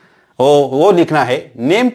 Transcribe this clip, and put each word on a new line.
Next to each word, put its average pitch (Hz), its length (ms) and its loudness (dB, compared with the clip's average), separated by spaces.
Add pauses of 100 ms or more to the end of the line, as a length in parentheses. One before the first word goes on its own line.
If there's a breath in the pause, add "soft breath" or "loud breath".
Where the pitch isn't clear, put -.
(400 soft breath)
वो, 143 220 2
वो 143 300 0
लिखना 160 320 0
है। 127 300 -6
Name 196 420 -2